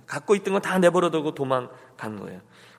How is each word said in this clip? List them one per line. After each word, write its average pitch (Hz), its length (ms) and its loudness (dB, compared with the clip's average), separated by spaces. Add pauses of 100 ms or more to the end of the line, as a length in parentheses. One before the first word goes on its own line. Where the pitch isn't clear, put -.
갖고 - 260 0
있던 196 220 0
거 202 40 2
다 185 200 0
내버려두고 165 560 2
도망간 127 840 -6
거예요. 95 220 -14 (380)